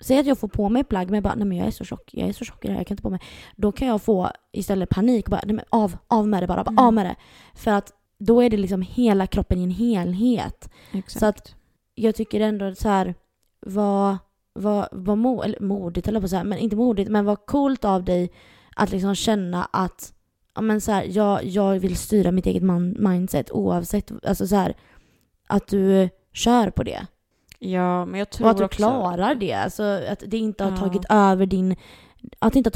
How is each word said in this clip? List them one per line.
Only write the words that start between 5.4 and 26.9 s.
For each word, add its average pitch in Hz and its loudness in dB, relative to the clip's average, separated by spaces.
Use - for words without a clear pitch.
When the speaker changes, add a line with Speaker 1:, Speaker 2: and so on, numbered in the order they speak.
Speaker 1:
"Nej, 208 -2
men 214 -6
av, 208 0
av 214 2
med 190 0
det 175 -2
bara, 180 -2
bara - -4
Speaker 2:
Mm. 247 6
Speaker 1:
av 226 6
med 202 2
det." - -6
För - -4
att 202 -2
då 233 4
är 247 4
det 214 0
liksom 190 -2
hela 196 2
kroppen 190 0
i 180 -2
en 185 0
helhet. 202 -2
Speaker 2:
Exakt. - -8
Speaker 1:
Så 214 4
att - -4
jag 220 0
tycker 208 -4
ändå 202 -2
så 214 -2
här, 185 2
vad, 196 0
vad, 202 -2
vad 202 -2
mo-, 240 0
eller 208 -4
modigt, 190 -4
eller 214 0
på 185 -2
så 185 -2
här, 170 -2
men 196 -4
inte 208 -2
modigt, 208 0
men 208 2
vad 208 -2
coolt 277 0
av 190 2
dig 180 0
att 196 0
liksom 196 -2
känna 180 -2
att, - -8
ja, - -8
men 214 0
så 214 -2
här, 190 0
jag, 202 2
jag 196 2
vill 180 -2
styra 180 2
mitt 185 0
eget 185 0
man-, 180 0
mindset 185 0
oavsett, 190 -2
alltså 196 -2
så 196 2
här, - 0
att 196 0
du 190 4
kör 233 2
på - -2
det. - -8